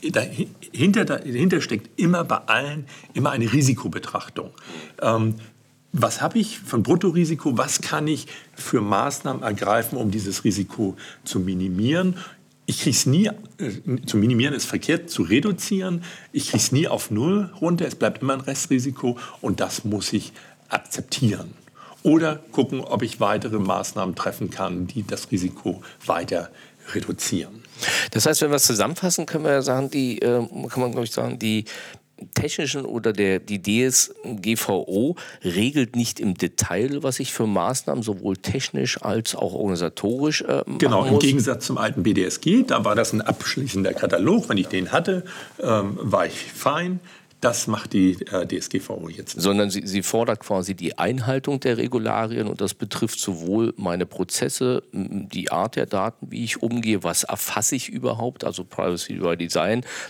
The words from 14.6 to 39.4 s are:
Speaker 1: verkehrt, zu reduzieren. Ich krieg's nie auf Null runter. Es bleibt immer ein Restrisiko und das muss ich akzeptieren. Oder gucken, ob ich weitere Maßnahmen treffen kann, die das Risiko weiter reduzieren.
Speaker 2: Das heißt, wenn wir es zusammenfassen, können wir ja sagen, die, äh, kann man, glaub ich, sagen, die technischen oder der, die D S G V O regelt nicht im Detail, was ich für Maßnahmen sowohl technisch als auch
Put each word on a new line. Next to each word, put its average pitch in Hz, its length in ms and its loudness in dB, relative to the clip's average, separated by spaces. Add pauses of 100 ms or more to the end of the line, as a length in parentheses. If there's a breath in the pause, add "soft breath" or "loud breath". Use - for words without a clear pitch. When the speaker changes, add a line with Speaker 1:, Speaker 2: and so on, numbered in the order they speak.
Speaker 1:
verkehrt, 160 440 0
zu - 140 -2
reduzieren. 175 800 0 (300 loud breath)
Ich - 180 -4
krieg's - 220 2
nie 151 160 4
auf - 220 -2
Null 175 380 2 (120)
runter. 170 260 2
Es 117 80 -6
bleibt 107 260 0
immer 135 120 0
ein 131 80 -4
Restrisiko 131 760 0 (220 loud breath)
und 95 220 -2
das - 240 -4
muss 104 260 -2
ich - 220 -2 (340 loud breath)
akzeptieren. 104 840 -2 (500 loud breath)
Oder 156 340 6 (140)
gucken, 131 280 2
ob 113 240 -2
ich - 160 -4
weitere 104 400 2
Maßnahmen 95 560 -2
treffen 92 340 -4
kann, 90 380 -4
die 101 180 -6
das - 240 -8
Risiko 90 540 -2 (200 loud breath)
weiter 85 460 -2 (460 loud breath)
reduzieren. 107 680 -4 (480 loud breath)
Speaker 2:
Das 110 160 2
heißt, 156 160 4
wenn 151 80 2
wir 147 60 4
es 135 100 4
zusammenfassen, 147 600 0
können 156 160 -2
wir 151 80 4
ja 139 100 4
sagen, 135 300 0
die, 131 280 0
äh, 120 280 2 (220)
kann 127 120 -2
man, 120 120 0
glaub 127 100 -2
ich, 117 80 -6
sagen, 123 260 -4
die 107 280 0 (680 loud breath)
technischen 147 520 -2
oder 113 280 0
der, 98 260 4
die 101 220 -4
D 110 220 2
S - 400 2
G 110 320 -2
V 98 320 0
O 120 280 2 (280 loud breath)
regelt 113 520 2
nicht 117 240 0
im 104 140 2
Detail, 110 720 0
was 131 160 -2
ich 135 140 -6
für 117 120 0
Maßnahmen 104 560 0
sowohl 101 360 -2
technisch - 680 -2
als 107 320 -2
auch - 180 -2